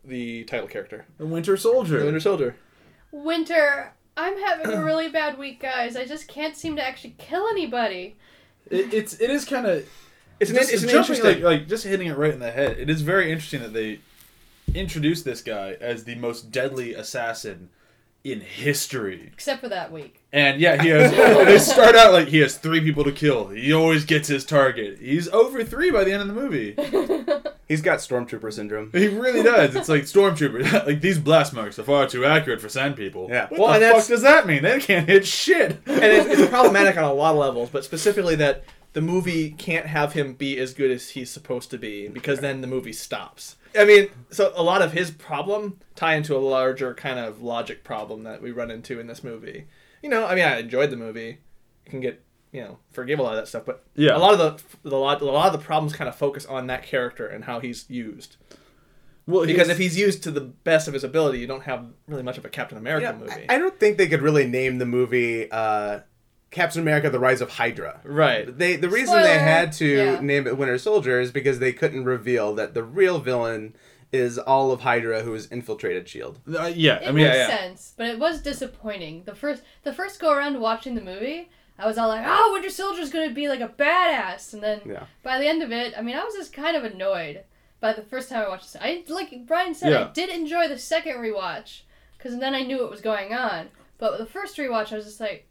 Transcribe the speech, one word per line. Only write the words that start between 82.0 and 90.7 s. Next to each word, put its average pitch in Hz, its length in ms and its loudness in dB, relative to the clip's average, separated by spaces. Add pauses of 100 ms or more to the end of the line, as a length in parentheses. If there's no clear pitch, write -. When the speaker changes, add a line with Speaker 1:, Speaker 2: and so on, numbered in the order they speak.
Speaker 3:
like, 220 180 -2
"Oh, 392 280 4
Winter 381 180 -6
Soldier's 359 400 -8
gonna 320 240 -4
be, 285 140 -6
like, 262 120 -4
a 226 80 -8
badass," 285 840 -2
and 208 80 -14
then 214 240 -4
Speaker 4:
Yeah. 208 180 -14 (200)
Speaker 3:
by 262 160 -4
the 285 80 0
end 320 160 0
of 233 80 -8
it, 233 260 -6
I 220 40 -10
mean, 240 120 -8
I 320 80 -6
was 440 120 -8
just 381 180 -14
kind 311 240 -4
of 254 80 -4
annoyed 190 560 -6 (400)
by 220 120 -2
the 214 100 -8
first 254 260 -12
time 226 160 -6
I 196 40 -6
watched 185 240 -12
this. - 80 -20
I, 339 280 -6
like 330 260 -10 (120)
Brian 349 280 -2
said, 349 180 0
I 208 100 4
Speaker 2:
Yeah. - 120 -8
Speaker 3:
did 370 160 -6
enjoy 330 380 -4
the 269 100 -8